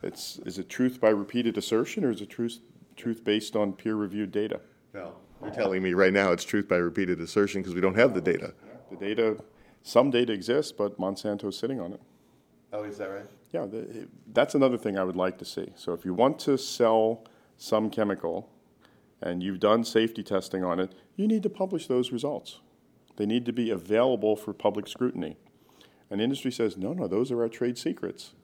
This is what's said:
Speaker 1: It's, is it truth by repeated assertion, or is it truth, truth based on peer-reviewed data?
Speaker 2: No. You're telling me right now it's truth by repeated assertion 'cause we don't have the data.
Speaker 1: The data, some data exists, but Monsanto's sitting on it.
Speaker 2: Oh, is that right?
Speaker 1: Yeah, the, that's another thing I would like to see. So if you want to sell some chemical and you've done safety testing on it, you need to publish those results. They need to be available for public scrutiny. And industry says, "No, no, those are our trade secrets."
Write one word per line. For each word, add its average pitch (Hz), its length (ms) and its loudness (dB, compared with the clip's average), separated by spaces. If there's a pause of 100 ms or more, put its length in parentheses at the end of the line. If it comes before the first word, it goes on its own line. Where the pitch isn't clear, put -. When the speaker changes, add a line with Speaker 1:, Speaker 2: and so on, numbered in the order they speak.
Speaker 1:
It's, - 360 -10
is 90 200 -10
it 90 100 -8
truth 127 320 -2
by 110 100 6
repeated 107 460 0
assertion, 113 480 -2
or 127 60 2
is 104 100 -4
it 104 100 -12
truth, 117 280 -6 (380)
truth 113 260 -4
based 107 320 0
on 104 200 0
peer-reviewed 104 580 -4
data? 107 280 -2 (320)
Speaker 2:
No. 90 220 -12 (260)
You're - 100 -10
telling 95 340 0
me 90 100 2
right 95 180 8
now 98 200 6
it's 85 120 0
truth 101 240 -2
by 90 80 2
repeated 87 440 0
assertion 98 420 0
'cause 90 120 -6
we 90 60 0
don't 92 160 4
have 120 180 6
the - 60 2
data. 85 340 -2 (360)
Speaker 1:
The 95 60 -14
data, 107 420 0 (440)
some 131 280 4
data 120 220 4
exists, 117 380 0
but 104 280 -2
Monsanto's 101 600 -4
sitting 123 220 -4
on 87 140 -8
it. - 60 -16 (720)
Speaker 2:
Oh, 107 120 -8
is 101 140 -12
that 101 80 -6
right? 101 200 -10 (240)
Speaker 1:
Yeah, 165 160 -4
the, 110 400 -10 (260)
that's 120 220 4
another 135 220 6
thing 104 200 -2
I 95 60 2
would 92 140 0
like 92 220 0
to 85 60 -14
see. - 300 -8
So - 180 -6
if 85 120 -6
you 92 100 -2
want 135 260 4
to 139 160 2
sell 113 680 2 (320)
some 107 340 0
chemical 98 580 -2 (720)
and 87 220 -4
you've 95 160 -4
done 107 240 6
safety 113 400 0
testing 95 400 -2
on 90 160 0
it, 92 160 -4 (220)
you 202 100 0
need 220 160 2
to - 80 -2
publish 190 380 -6
those 123 240 2
results. 131 480 -6 (560)
They 104 100 -2
need 117 200 0
to 123 60 -2
be 117 180 0
available 107 680 2
for - 160 -10
public 104 340 -2
scrutiny. 87 500 -4 (760)
And 101 100 -2
industry 131 320 -2
says, 110 240 0
"No, 98 160 -4
no, 165 160 -4
those 113 240 0
are 117 100 0
our 113 60 0
trade 120 280 -2
secrets." - 680 -6